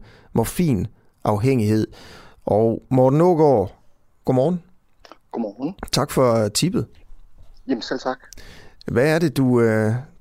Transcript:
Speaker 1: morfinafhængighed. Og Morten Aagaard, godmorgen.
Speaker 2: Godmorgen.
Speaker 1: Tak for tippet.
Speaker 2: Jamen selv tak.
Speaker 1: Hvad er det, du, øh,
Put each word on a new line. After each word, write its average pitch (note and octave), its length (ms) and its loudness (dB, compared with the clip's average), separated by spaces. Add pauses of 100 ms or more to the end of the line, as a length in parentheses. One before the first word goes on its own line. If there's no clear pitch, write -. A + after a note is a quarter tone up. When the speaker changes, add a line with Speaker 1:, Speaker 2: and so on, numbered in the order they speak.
(340)
Speaker 1:
morfinafhængighed. A2 1500 -2 (580)
Og A2 440 0
Morten C3 320 4
Aagaard, D3+ 540 2 (500)
godmorgen. D#3+ 380 0 (680)
Speaker 2:
Godmorgen. A#2 440 -8 (160)
Speaker 1:
Tak B2+ 200 -2
for A2+ 360 2
tippet. - 380 -2 (800)
Speaker 2:
Jamen B3 140 -4
selv - 180 -8
tak. - 200 -6 (680)
Speaker 1:
Hvad D3 280 2
er E3 40 0
det, D#3 180 -2
du, B2 240 2
øh, A2 320 2 (280)